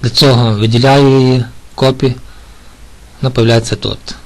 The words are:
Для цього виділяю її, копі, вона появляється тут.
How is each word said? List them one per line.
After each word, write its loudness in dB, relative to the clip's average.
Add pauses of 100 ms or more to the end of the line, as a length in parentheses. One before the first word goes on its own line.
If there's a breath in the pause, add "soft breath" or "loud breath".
Для -2
цього 2
виділяю 2
її, 2 (300)
копі, -2 (1040 soft breath)
вона -4
появляється 0
тут. -10 (260)